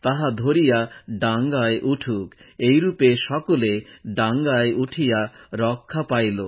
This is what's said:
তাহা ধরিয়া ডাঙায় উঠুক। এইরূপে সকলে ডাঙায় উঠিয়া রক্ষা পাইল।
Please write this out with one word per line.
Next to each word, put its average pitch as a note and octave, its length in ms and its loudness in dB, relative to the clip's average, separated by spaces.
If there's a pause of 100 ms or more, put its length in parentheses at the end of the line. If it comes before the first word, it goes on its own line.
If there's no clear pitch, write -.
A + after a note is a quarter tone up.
তাহা C#3+ 340 0
ধরিয়া C3 440 2 (400)
ডাঙায় A#2 640 0
উঠুক। B2 440 -4 (320)
এইরূপে C#3+ 560 4
সকলে C3+ 560 0 (440)
ডাঙায় A#2+ 580 0
উঠিয়া B2+ 460 0 (340)
রক্ষা A#2+ 560 -4
পাইল। A2 380 0